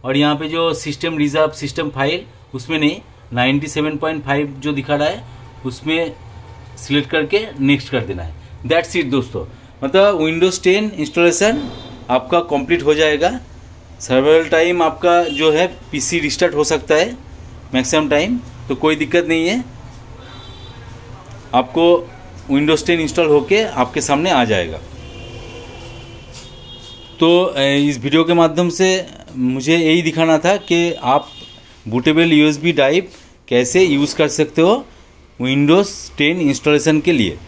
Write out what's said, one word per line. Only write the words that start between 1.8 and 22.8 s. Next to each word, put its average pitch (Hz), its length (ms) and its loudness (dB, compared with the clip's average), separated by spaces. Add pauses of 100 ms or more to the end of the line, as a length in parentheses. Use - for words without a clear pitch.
file 143 340 -2 (300)
उसमें 156 240 -6
नहीं, 156 220 0 (320)
नाइंटी 135 360 0
सेवन 151 280 -4
पॉइंट 156 280 -4
फ़ाइव 139 340 -2
जो 147 140 -6
दिखा 143 240 -4
रहा 147 120 0
है 202 160 -8 (420)
उसमें 160 460 -4 (680)
select 143 320 -2
करके 165 360 0 (140)
next 139 280 0
कर 127 120 -2
देना 87 220 -8
है। - 200 -12 (220)
That's 165 320 0
it 165 80 0
दोस्तों, 120 400 -4 (400)
मतलब 190 360 4
Windows 170 440 0
ten 202 260 2
installation 175 680 2 (520)
आपका 127 300 0
complete 151 420 -2
हो 147 120 4
जाएगा। 156 360 2 (680)
Server 151 480 4
time 170 340 2
आपका 170 480 2
जो 151 220 2
है 170 140 2 (260)
पीसी 156 260 -4
restart 147 360 0
हो 147 100 2
सकता 156 300 0
है 190 180 2 (640)
maximum 147 340 0
time, 180 300 0 (300)
तो 143 60 -2
कोई 156 220 2
दिक्कत 156 320 0
नहीं 165 200 0
है, 220 100 -2 (2000)
आपको 170 540 2 (420)
Windows 151 360 2